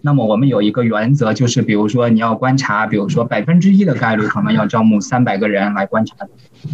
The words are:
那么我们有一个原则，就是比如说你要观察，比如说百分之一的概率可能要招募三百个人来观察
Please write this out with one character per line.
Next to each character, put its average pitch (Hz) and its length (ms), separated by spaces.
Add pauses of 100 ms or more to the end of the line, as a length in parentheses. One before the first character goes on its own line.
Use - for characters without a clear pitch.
那 147 100
么 127 140
我 107 100
们 135 120
有 113 120
一 107 120
个 120 120
原 113 300
则， 110 220
就 127 100
是 120 160
比 110 100
如 107 160
说 120 220
你 110 100
要 113 140
观 127 240
察， 107 300
比 110 100
如 101 100
说 117 160
百 107 200
分 170 180
之 196 100
一 196 140
的 147 80
概 113 220
率 107 100
可 104 160
能 107 100
要 107 140
招 113 160
募 107 180
三 127 240
百 104 140
个 107 100
人 101 280
来 98 100
观 110 180
察 - 120 (580)